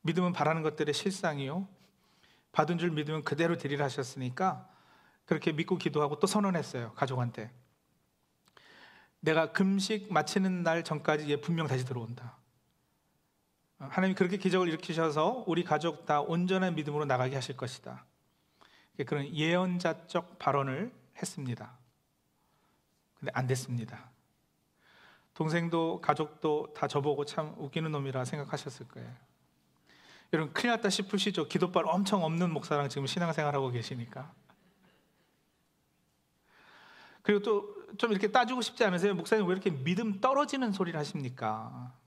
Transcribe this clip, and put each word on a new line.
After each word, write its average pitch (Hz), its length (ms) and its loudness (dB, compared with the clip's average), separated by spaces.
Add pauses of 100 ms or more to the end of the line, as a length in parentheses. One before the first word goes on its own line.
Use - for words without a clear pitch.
"믿음은 175 320 2
바라는 160 300 2
것들의 151 300 0
실상이요, 165 720 -2 (840)
받은 160 260 2
줄 170 140 0
믿으면 151 320 -2
그대로 165 340 2
되리라" 143 280 -2
하셨으니까 131 840 -4 (560)
그렇게 160 280 2
믿고 165 240 0
기도하고 147 420 0
또 196 80 4
선언했어요. 175 680 0
가족한테, 123 580 -2 (1700)
"내가 160 320 4
금식 196 580 2
마치는 180 520 2
날 165 200 2
전까지 151 460 0
얘 147 80 2
분명 165 300 0
다시 127 180 0
들어온다. 123 500 -8 (1400)
하나님이 185 360 0
그렇게 190 220 2
기적을 185 300 2
일으키셔서 160 800 0
우리 170 160 2
가족 156 420 0
다 147 140 4
온전한 180 560 2
믿음으로 147 300 -2
나가게 127 300 2
하실 131 200 -6
것이다." - 500 -10 (1000)
그런 147 260 -2
예언자적 175 1040 0
발언을 139 560 0 (240)
했습니다. 123 600 -8 (1400)
근데 - 160 -8
안 127 140 0
됐습니다. 123 640 -4 (1200)
동생도 165 680 0
가족도 151 760 0
다 143 120 -2
저보고 143 380 0
참 151 320 -6
웃기는 160 340 -4
놈이라 135 340 -4
생각하셨을 139 640 -8
거예요. 120 260 -16 (1200)
여러분, 156 200 0
큰일 240 180 2
났다 226 180 2
싶으시죠? 196 580 0
기도발 180 400 4
엄청 190 360 4
없는 165 280 2
목사랑 143 380 0
지금 139 160 -2
신앙생활하고 147 680 0
계시니까. 123 600 -8 (3000)
그리고 208 200 4
또 208 400 0 (160)
좀 233 140 2
이렇게 202 200 2
따지고 247 300 4
싶지 - 240 0
않으세요? 185 280 2
"목사님, 190 320 2
왜 175 60 2
이렇게 190 180 0
믿음 185 520 -2
떨어지는 269 500 2
소리를 170 260 -2
하십니까?" 123 960 -6 (140)